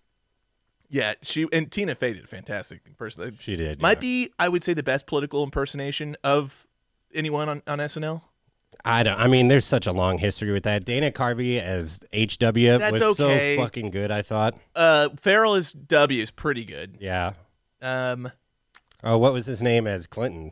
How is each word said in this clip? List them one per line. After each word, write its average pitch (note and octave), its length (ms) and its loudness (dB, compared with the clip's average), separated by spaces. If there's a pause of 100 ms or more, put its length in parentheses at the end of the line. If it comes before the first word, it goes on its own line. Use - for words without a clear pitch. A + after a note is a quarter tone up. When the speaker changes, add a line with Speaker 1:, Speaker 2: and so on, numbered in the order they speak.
(880)
Speaker 1:
Yeah, A#2+ 320 -2
she, D#3 320 -4
and D#3+ 180 -2
Tina F#3+ 240 -4
Fey A#2+ 180 -4
did F2+ 120 -16
a - 20 -20
fantastic F#2+ 580 -12
impersonation. A2 540 -14
Speaker 2:
She G2+ 160 -6
did, D2+ 260 -4
Speaker 1:
Might G3+ 160 2
Speaker 2:
yeah. - 40 -10
Speaker 1:
be, B3 360 -4
I F3 120 0
would F3 140 -2
say, F3 100 0
the D#3 100 -6
best C3 240 -4
political C#3+ 360 -2
impersonation C#3+ 800 -6
of C#3+ 440 0 (460)
anyone D3+ 340 -4
on, D3 180 -6
on D3 140 -6
S D3 160 -6
N D#3 80 -8
L. D#3+ 220 -8 (580)
Speaker 2:
I A#2 200 2
don't, G2+ 160 2
I A#2 80 6
mean, B2+ 200 6
there's C3 180 6
such A#2 220 0
a F#2+ 40 0
long F#2 260 2
history G2+ 340 -2
with G2+ 120 -2
that. G#2 220 -2
Dana C3+ 260 -2
Carvey B2 500 -2
as F2 500 -6
H A2 280 -2
W A#2+ 380 6
Speaker 1:
That's G#3+ 160 2
Speaker 2:
was A2+ 80 2 (180)
Speaker 1:
okay. C#3+ 360 2
Speaker 2:
so C#3 80 0
fucking G#2+ 280 -6
good, G2+ 200 -4
I G#2 100 -2
thought. A2 360 -2 (180)
Speaker 1:
Uh, D#3 420 4
Farrell G#3+ 380 4
as F3+ 160 -2
W C#3+ 500 2
is G#2+ 100 -6
pretty B2 340 -6
good. F#2+ 340 -14
Speaker 2:
Yeah. F#2 340 -2 (480)
Speaker 1:
Um, B2+ 500 -6 (720)
Speaker 2:
Oh, A2+ 140 2
what C3 160 6
was B2 140 -4
his A#2 160 -6
name A#2 240 2
as F#2+ 180 -6
Clinton? E2+ 460 -8